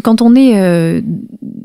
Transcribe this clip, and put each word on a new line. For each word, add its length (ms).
quand 180
on 140
est, 240
euh, 400